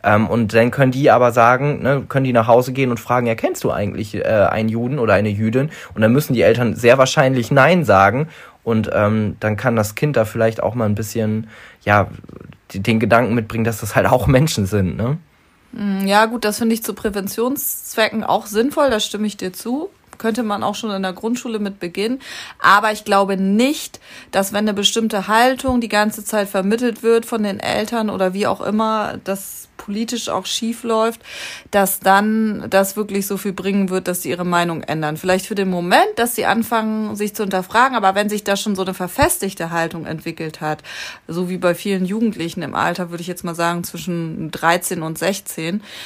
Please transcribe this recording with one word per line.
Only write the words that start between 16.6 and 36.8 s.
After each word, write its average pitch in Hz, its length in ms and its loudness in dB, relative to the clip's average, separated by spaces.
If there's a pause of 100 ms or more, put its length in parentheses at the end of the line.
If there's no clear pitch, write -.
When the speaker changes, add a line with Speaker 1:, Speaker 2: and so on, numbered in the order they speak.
Speaker 2:
ich 226 80 -4
zu 214 100 -6
Präventionszwecken 214 1300 -4
auch 202 220 0
sinnvoll, 262 440 2
da 214 100 0
stimme 214 260 -4
ich 202 120 -6
dir 185 160 -6
zu. 277 340 -6 (300)
Könnte 226 240 -2
man 208 200 -4
auch 196 120 -2
schon 214 160 -6
in 196 120 -4
der 185 120 -4
Grundschule 226 440 -4
mit 202 220 -6
beginnen. 208 400 -4 (380)
Aber 208 340 6
ich 208 140 -8
glaube 196 320 2
nicht, 220 640 0 (320)
dass 196 200 0
wenn 202 160 0
eine 208 60 0
bestimmte 208 540 -2
Haltung 254 520 2
die 226 80 -6
ganze 208 340 0
Zeit 208 280 -2
vermittelt 220 520 0
wird 233 220 2
von 226 180 -4
den 202 160 -2
Eltern 220 520 -2
oder 185 240 0
wie 202 120 -2
auch 196 140 -2
immer, 220 540 -2 (100)
das - 440 -8 (100)
politisch 226 500 -6
auch 185 160 -4
schief - 380 -6
läuft, 226 400 -2 (480)
dass 196 300 2
dann 214 680 2
das 196 300 2
wirklich 202 280 -4
so 196 120 -4
viel 196 160 -4
bringen 196 340 0
wird, 185 200 -2
dass 180 120 -4
sie 151 80 -6
ihre 175 160 -4
Meinung 175 380 0
ändern. 156 340 -4
Vielleicht 185 300 0
für 220 80 -6
den 190 160 -2
Moment, 185 360 2 (100)
dass 233 180 -2
sie - 100 -4
anfangen, 220 720 -2